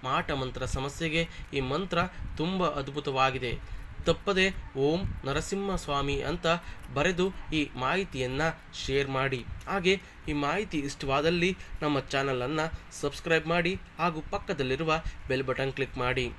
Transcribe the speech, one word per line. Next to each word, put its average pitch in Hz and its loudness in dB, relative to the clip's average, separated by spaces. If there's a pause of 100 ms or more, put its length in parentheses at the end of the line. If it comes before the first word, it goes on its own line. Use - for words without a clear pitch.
ಮಾಟಮಂತ್ರ 131 0
ಸಮಸ್ಯೆಗೆ 156 0 (260)
ಈ 139 2
ಮಂತ್ರ 165 0 (380)
ತುಂಬ 180 2
ಅದ್ಭುತವಾಗಿದೆ. 135 0 (520)
ತಪ್ಪದೆ 185 4 (320)
"ಓಂ 147 4 (240)
ನರಸಿಂಹ 190 -2
ಸ್ವಾಮಿ" 143 0
ಅಂತ 170 -2 (480)
ಬರೆದು 180 2 (200)
ಈ 151 2
ಮಾಹಿತಿಯನ್ನ 131 0 (320)
ಶೇರ್ 135 0
ಮಾಡಿ. 135 0 (220)
ಹಾಗೆ 185 4 (280)
ಈ 156 0
ಮಾಹಿತಿ 151 0
ಇಷ್ಟವಾದಲ್ಲಿ 151 2 (260)
ನಮ್ಮ 147 4
ಚಾನಲನ್ನು 139 0 (260)
ಸಬ್ಸ್ಕ್ರೈಬ್ 156 0
ಮಾಡಿ 175 2 (200)
ಹಾಗೂ 160 0 (100)
ಪಕ್ಕದಲ್ಲಿರುವ 156 0 (260)
ಬೆಲ್ 131 2
ಬಟನ್ 135 0
ಕ್ಲಿಕ್ 131 -4
ಮಾಡಿ. 123 2 (120)